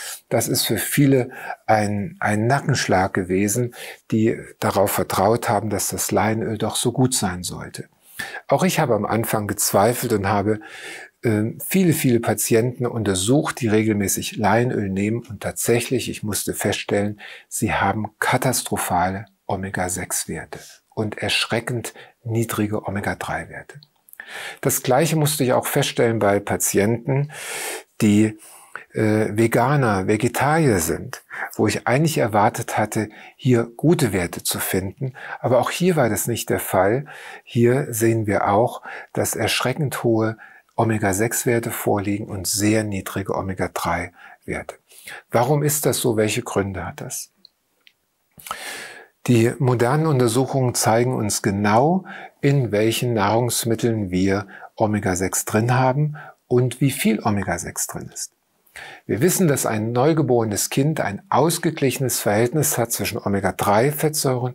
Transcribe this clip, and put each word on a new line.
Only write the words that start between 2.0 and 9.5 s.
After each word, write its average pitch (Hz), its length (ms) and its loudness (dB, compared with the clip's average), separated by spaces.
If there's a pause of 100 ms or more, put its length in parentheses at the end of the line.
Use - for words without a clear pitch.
ein 107 280 0
Nackenschlag 117 680 2
gewesen, 104 640 0 (360)
die 110 280 2 (200)
darauf 101 320 2
vertraut 107 580 0
haben, 107 200 0
dass 98 200 -2
das - 220 -4
Leinöl 110 460 0
doch 107 200 -4
so 117 160 0
gut 127 200 2
sein 90 300 -2
sollte. - 460 -12 (580)
Auch 139 160 2
ich 175 160 2
habe 123 160 2
am 104 100 0
Anfang 110 420 -2
gezweifelt 113 680 2